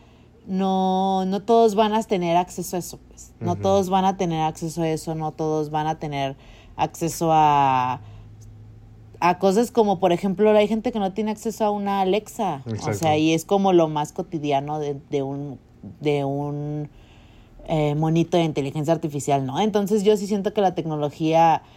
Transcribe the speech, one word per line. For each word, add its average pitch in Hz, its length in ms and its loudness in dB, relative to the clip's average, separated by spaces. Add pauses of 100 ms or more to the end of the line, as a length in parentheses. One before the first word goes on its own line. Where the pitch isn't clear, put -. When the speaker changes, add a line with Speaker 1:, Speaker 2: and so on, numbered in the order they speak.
(460)
Speaker 1:
no, 190 800 0
no 190 160 -4
todos 226 320 6
van 214 180 2
a 220 100 0
tener 175 340 0
acceso 175 400 -2
a - 40 -2
eso, - 180 -12 (100)
pues, - 320 -20
no 175 120 -4
Speaker 2:
Ujú. 175 100 -6
Speaker 1:
todos 196 280 2
van 190 140 2
a 190 120 0
tener 170 260 -2
acceso 160 400 -4
a 160 60 0
eso, 156 260 -4
no 156 180 -6
todos 156 380 -4
van 151 160 -2
a 156 120 -2
tener 143 380 -6 (400)
acceso 165 560 -2
a, 139 680 4 (1200)
a 175 180 2
cosas 196 320 2
como, 208 300 2
por 180 120 4
ejemplo, 196 380 2
hay 208 180 6
gente 220 240 -2
que 226 60 -6
no 190 140 -2
tiene 214 180 -4
acceso 214 340 -6
a 208 60 2
una 202 300 -2
Alexa, 190 680 -2
o 113 40 -8
Speaker 2:
Exacto. 107 280 -4
Speaker 1:
sea, 151 200 2
y 160 160 2
es 160 100 -2
como 196 280 2
lo 170 160 6
más 151 240 -4
cotidiano 147 680 -4
de, 143 180 -6 (140)
de 143 120 -2
un, 139 360 -8 (420)
de 147 240 0
un, 147 640 -6 (800)
eh, 151 280 0
monito 160 440 0
de 165 60 2
inteligencia 151 500 -2
artificial, 143 500 -2
¿no? 135 160 -4
Entonces, 208 440 0
yo 214 120 4
sí 196 100 -6
siento 202 280 -4
que 214 80 0
la 185 120 2
tecnología, 160 880 0 (140)